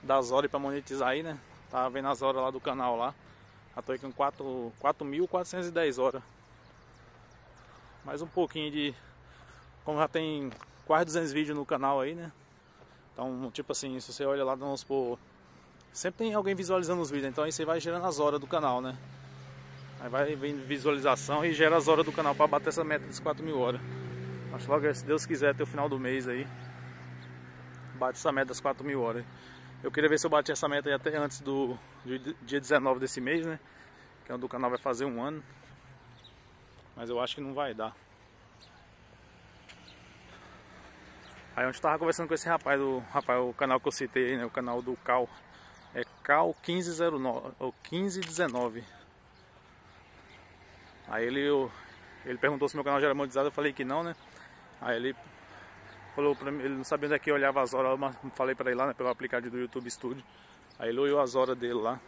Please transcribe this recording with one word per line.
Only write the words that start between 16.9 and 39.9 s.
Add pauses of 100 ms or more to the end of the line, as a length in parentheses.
os
vídeos.
Então
aí
você
vai
gerando
as
horas
do
canal,
né? (1000)
Aí
vai
vem
visualização
e
gera
as
horas
do
canal
pra
bater
essa
meta
das
quatro
mil
horas. (720)
Acho
logo,
se
Deus
quiser,
até
o
final
do
mês
aí (1500)
bate
essa
meta
das
quatro
mil
horas. (580)
Eu
queria
ver
se
eu
bati
essa
meta
aí
até
antes
do, (280)
do (260)
dia
dezenove
desse
mês,
né? (640)
Que
é
onde
o
canal
vai
fazer
um
ano. (1500)
Mas
eu
acho
que
não
vai
dar. (3500)